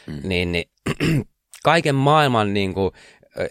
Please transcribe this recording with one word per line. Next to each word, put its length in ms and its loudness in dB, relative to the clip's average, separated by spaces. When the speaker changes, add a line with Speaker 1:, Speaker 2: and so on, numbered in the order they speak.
Speaker 1:
Mm. 220 -10
Speaker 2:
niin, 240 0
niin 180 -4
<clears throat> 120 -2
kaiken 300 2
maailman 600 2
niinku, 380 -2
ö, 120 -4